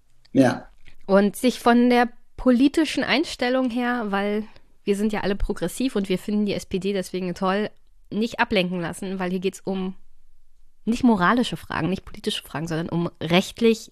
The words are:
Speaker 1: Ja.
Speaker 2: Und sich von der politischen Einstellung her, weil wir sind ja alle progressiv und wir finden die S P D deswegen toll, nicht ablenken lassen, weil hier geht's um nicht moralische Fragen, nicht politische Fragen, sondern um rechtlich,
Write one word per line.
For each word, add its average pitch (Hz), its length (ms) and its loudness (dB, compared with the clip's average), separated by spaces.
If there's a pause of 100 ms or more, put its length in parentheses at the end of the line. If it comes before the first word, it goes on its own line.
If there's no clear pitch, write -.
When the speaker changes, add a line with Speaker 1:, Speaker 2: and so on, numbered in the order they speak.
(320)
Speaker 1:
Ja. 127 360 4 (400)
Speaker 2:
Und 202 280 4
sich 247 240 0
von 240 300 6
der 240 200 4 (280)
politischen 269 640 2
Einstellung 254 640 0
her, 240 400 -2
weil 208 360 -2 (380)
wir 202 120 0
sind 208 180 0
ja 202 80 -4
alle 196 140 0
progressiv - 600 -2
und 196 140 -2
wir 185 80 0
finden 208 280 -2
die 196 80 -2
S 170 120 -6
P 190 140 -4
D 196 140 -2
deswegen 185 420 -4
toll, 196 340 -2 (420)
nicht 220 280 -4
ablenken 185 400 0
lassen, 185 400 -6
weil 180 100 -2
hier 185 100 -2
geht's 185 220 -4
um 190 340 -4 (880)
nicht 226 180 -2
moralische 220 540 4
Fragen, - 340 -4
nicht 190 140 -6
politische - 360 -6
Fragen, 156 260 -8
sondern 165 220 -4
um 170 220 -2 (100)
rechtlich, 196 720 2